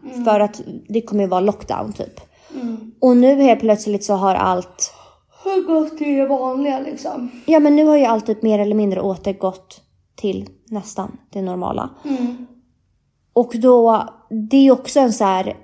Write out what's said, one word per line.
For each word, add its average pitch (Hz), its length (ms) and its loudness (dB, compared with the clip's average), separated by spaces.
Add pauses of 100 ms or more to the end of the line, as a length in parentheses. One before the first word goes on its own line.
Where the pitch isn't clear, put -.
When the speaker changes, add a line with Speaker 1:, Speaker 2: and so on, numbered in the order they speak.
(140)
Speaker 1:
Mm. 240 120 -6
Speaker 2:
För 214 140 4
att 208 220 -2 (280)
det 220 120 -2
kommer 208 220 -2
ju 190 60 -2
vara 185 120 0
lockdown, 208 520 -4
typ. - 260 -14 (420)
Speaker 1:
Mm. 226 300 -10 (100)
Speaker 2:
Och 247 160 6
nu 262 240 6
helt 240 180 4
plötsligt 208 440 -2
så 208 100 -2
har 190 220 0
allt 180 560 -4 (520)
Speaker 1:
Har 381 180 -2
gått 311 360 -2
till 294 200 -2
det 269 100 0
vanliga, 262 520 -2
liksom. 262 520 -10 (140)
Speaker 2:
Ja, 311 140 6
men 294 160 4
nu 302 100 4
har 302 120 4
ju 277 80 4
allt 220 200 -2
typ 214 160 -4
mer 214 180 2
eller 208 160 -2
mindre 202 260 -2
återgått 190 800 -8 (340)
till 196 340 -8 (200)
nästan - 480 -12 (120)
det 196 120 -10
normala. 180 480 -6 (160)
Speaker 1:
Mm. 247 420 -6 (880)
Speaker 2:
Och 240 220 0
då, 226 540 4 (400)
det 269 80 4 (100)
är 269 40 8
också 262 280 0
en 254 140 4
så - 100 -2
här 190 300 -2 (100)